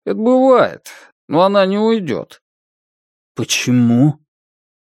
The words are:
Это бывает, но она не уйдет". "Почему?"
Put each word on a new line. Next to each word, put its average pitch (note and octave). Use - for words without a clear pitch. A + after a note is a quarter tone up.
Это G3+
бывает, A#3+
но D#3
она G3
не G3
уйдет". G#3
"Почему?" B2